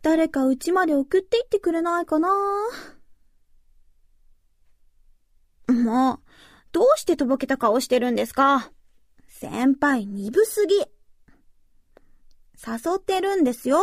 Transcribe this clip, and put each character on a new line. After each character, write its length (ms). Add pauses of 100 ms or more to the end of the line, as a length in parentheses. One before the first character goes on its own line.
誰 280
か 160
家 260
ま 140
で 100
送 240
っ 20
て 160
行 80
っ 40
て 100
く 120
れ 100
な 200
い 40
か 140
な。 100 (3500)
も 480
う、 40 (520)
ど 120
う 20 (120)
し 80
て 120
と 80
ぼ 120
け 100
た 100
顔 220
し 80
て 120
る 120
ん 40
で 100
す 80
か？ 380 (560)
先 460
輩、 320
鈍 400
す 220
ぎ。 100
誘 80 (2000)
っ 40
て 180
る 180
ん 60
で 100
す 160
よ。 140